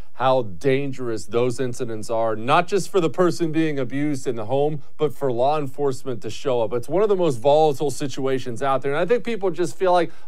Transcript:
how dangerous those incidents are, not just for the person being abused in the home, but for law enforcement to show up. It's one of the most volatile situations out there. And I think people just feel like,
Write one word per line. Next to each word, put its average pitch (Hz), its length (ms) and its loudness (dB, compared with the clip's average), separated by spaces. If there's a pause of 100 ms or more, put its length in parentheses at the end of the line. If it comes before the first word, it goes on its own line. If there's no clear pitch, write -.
(140)
how 131 300 2
dangerous 127 800 -2
those 117 340 0
incidents 117 500 -4
are, 113 280 0
not 147 300 2
just 196 220 -2
for 190 120 2
the 160 80 2
person 170 420 0
being 156 260 0
abused 139 480 -2
in 123 120 -2
the 107 80 -4
home, 143 380 0 (140)
but 147 160 0
for 135 200 -2
law 135 260 2
enforcement 135 640 -2
to 113 80 -4
show 123 320 0
up. 107 120 0
It's 120 160 -2
one 180 140 2
of 220 60 2
the 202 60 4
most 170 200 2
volatile 143 560 4
situations 131 720 -2
out 135 180 2
there. 143 120 -2
And 151 60 0
I 180 60 0
think 233 200 0
people 202 260 -2
just 156 240 -2
feel 185 160 2
like, 175 200 4 (160)